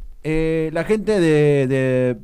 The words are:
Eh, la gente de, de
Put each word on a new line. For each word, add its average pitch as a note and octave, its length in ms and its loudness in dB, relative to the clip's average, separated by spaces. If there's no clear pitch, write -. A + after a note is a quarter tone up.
Eh, D#3+ 480 -2
la E3 100 -2
gente G#3+ 380 -2
de, D3 480 4
de B2+ 560 0